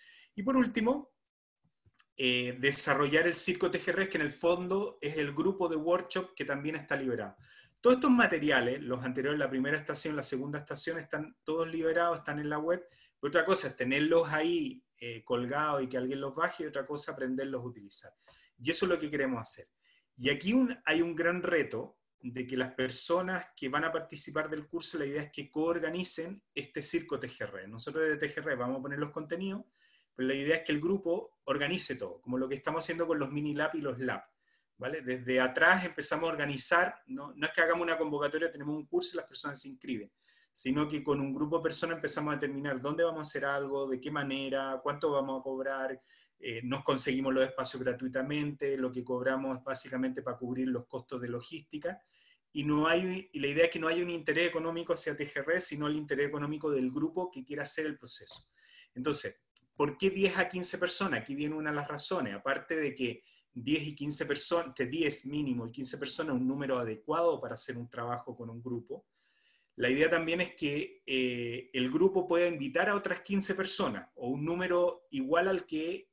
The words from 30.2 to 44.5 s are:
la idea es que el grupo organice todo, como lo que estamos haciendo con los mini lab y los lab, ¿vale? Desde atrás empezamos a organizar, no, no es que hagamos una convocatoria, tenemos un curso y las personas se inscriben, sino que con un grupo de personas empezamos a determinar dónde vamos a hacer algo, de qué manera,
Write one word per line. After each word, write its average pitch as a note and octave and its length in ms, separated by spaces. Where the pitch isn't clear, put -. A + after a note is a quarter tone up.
la C3+ 60
idea C#3+ 220
es E3 80
que - 80
el D3 80
grupo F3+ 640
organice C#3+ 500
todo, F2+ 260
como B2 180
lo C3 100
que C#3 80
estamos D#3 280
haciendo E3 220
con D#3+ 140
los C3+ 100
mini D3 240
lab D3+ 200
y D#3+ 60
los C3+ 200
lab, A#2 220
¿vale? C#3 260
Desde B2+ 380
atrás E3 440
empezamos E3 440
a D#3+ 40
organizar, D3 760
no, C#3+ 280
no D3 120
es - 60
que - 80
hagamos E3+ 220
una E3 160
convocatoria, D3+ 520
tenemos D3 260
un D3 100
curso F3 280
y E3+ 40
las D#3+ 80
personas C#3+ 340
se C#3 80
inscriben, B2 420
sino D3 360
que D3+ 160
con C#3+ 160
un C#3 120
grupo D3+ 260
de D#3+ 40
personas D#3+ 320
empezamos D3+ 380
a - 20
determinar C#3 460
dónde D#3 240
vamos E3 160
a - 20
hacer C#3+ 220
algo, C#3 440
de B2+ 120
qué C#3 100
manera, C3+ 720